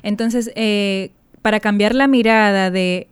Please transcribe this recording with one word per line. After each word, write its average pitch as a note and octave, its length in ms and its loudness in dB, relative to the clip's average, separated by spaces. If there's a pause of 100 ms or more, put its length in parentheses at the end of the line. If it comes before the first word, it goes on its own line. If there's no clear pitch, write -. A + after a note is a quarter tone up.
Entonces, A3+ 540 -4
eh, G3+ 560 -2 (320)
para G#3+ 160 0
cambiar G#3 340 0
la C4+ 140 2
mirada G#3+ 640 2
de, F3+ 400 -2